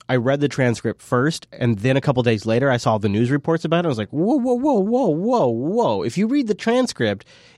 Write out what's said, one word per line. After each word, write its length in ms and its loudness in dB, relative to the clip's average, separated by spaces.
I 80 2
read 240 0
the 80 2
transcript 520 -2
first, 520 -2
and 260 0
then 160 2
a 60 0
couple 200 0
days 240 0
later, 240 2
I 60 2
saw 220 0
the 100 -2
news 240 0
reports 320 -2
about 220 0
it. 20 -2
I 0 -
was 100 -2
like, 120 -4
"Whoa, 260 0
whoa, 200 0
whoa, 260 0
whoa, 260 0
whoa, 400 0
whoa." 560 0
If 140 -4
you 100 2
read 200 0
the 60 0
transcript, 720 -2